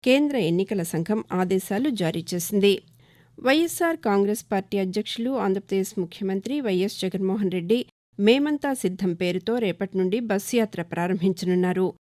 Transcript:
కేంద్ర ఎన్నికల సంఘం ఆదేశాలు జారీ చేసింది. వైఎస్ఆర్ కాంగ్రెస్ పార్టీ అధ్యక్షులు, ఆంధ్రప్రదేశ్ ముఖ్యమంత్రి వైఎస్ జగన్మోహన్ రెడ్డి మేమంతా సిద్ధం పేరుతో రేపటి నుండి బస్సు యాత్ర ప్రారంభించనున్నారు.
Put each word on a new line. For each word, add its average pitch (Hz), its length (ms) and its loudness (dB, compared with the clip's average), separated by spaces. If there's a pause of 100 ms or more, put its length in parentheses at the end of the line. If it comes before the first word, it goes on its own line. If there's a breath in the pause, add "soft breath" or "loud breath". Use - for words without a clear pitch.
కేంద్ర 285 320 4
ఎన్నికల 185 460 0
సంఘం 170 500 -2
ఆదేశాలు 190 580 0
జారీ 170 340 -2 (100)
చేసింది. 196 480 2 (580 soft breath)
వైఎస్ఆర్ 330 560 2
కాంగ్రెస్ 202 560 0
పార్టీ 196 260 -2
అధ్యక్షులు, 208 520 -4
ఆంధ్రప్రదేశ్ 196 680 -2
ముఖ్యమంత్రి 190 640 -4
వైఎస్ 196 400 -2
జగన్మోహన్ 190 500 -2
రెడ్డి 185 360 0 (340)
మేమంతా 277 540 4
సిద్ధం 185 400 -2
పేరుతో 180 440 -2
రేపటి 190 400 -2
నుండి 185 220 2
బస్సు 214 360 -2
యాత్ర 214 260 0
ప్రారంభించనున్నారు. 180 1120 0 (120)